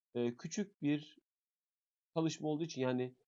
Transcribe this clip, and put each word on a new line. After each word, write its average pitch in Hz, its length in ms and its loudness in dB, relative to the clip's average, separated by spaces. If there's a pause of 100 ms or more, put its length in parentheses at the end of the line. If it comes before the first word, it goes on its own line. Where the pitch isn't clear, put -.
(140)
e, 120 220 0
küçük - 460 -6
bir 147 360 0 (960)
çalışma 160 340 0
olduğu 151 160 0
için, 160 160 -6
yani, 127 340 2 (140)